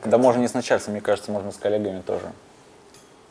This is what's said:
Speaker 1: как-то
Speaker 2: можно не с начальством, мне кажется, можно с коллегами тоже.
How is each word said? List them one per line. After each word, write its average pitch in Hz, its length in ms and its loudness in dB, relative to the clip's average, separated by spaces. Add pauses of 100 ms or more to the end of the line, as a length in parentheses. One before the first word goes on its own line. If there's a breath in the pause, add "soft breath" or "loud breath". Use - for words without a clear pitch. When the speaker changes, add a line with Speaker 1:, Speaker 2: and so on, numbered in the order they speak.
Speaker 1:
как-то 113 160 4
Speaker 2:
можно 123 240 6
не 120 60 2
с 110 60 -4
начальством, 117 400 0
мне 104 80 -6
кажется, 104 300 -2
можно 101 200 -4
с - 60 -12
коллегами 104 440 -2
тоже. 92 300 -6 (1000)